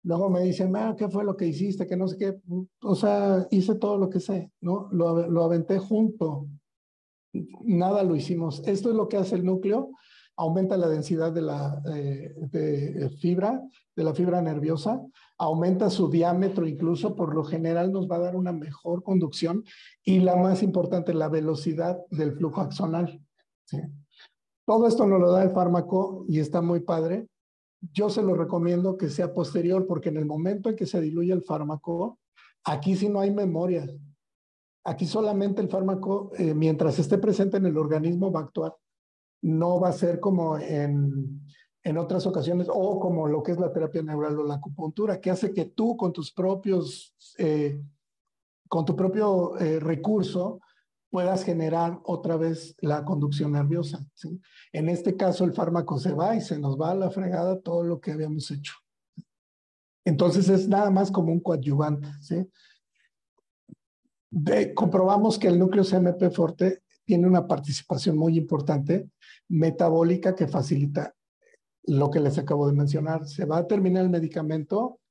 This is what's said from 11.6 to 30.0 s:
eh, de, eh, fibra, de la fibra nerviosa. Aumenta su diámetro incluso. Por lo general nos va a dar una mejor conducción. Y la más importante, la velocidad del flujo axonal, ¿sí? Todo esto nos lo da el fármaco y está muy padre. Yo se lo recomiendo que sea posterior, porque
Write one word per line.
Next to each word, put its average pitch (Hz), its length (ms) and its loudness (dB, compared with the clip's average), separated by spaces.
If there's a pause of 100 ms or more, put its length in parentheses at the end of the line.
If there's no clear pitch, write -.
eh, 139 420 -6
de, 143 720 -4
eh, 127 40 -4
fibra, 190 520 -2 (340)
de 170 80 -2
la 160 80 0
fibra 180 300 0
nerviosa. 160 580 -2 (380)
Aumenta 175 520 2
su 175 200 0
diámetro 175 560 2
incluso. 165 500 -2
Por 151 180 -2
lo 156 80 0
general 165 480 -2
nos 190 180 -2
va 180 80 -2
a 170 40 -2
dar 180 160 -2
una 180 160 -2
mejor 165 500 -6
conducción. 175 640 0 (400)
Y 190 160 6
la 180 160 6
más 185 260 4
importante, 180 520 0
la 156 140 0
velocidad 160 680 -2 (120)
del 151 260 -2
flujo 160 240 -2
axonal, 165 640 -4 (400)
¿sí? - 140 -8 (880)
Todo 226 200 6
esto 226 200 4
nos 196 140 6
lo 180 120 6
da 185 100 6
el 190 80 4
fármaco 185 800 0
y 156 120 2
está 151 200 0
muy 170 200 0
padre. 170 460 -2 (680)
Yo 208 160 0
se 220 140 0
lo 185 120 2
recomiendo 175 640 0
que 170 140 -2
sea 175 240 -4
posterior, 180 520 0
porque 175 220 -4